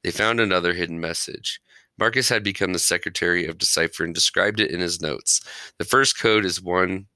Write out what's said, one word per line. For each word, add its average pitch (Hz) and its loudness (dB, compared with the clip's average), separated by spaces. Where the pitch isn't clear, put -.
they 90 -2
found 113 2
another 90 2
hidden 85 -4
message. - -6
Marcus 120 0
had 110 2
become 98 -2
the 87 -2
secretary 87 0
of 82 -8
Decipher - 0
and 82 -4
described 101 2
it 107 2
in 87 -4
his 85 -2
notes. - -2
"The - -4
first 135 2
code 110 4
is 92 -2
one 92 0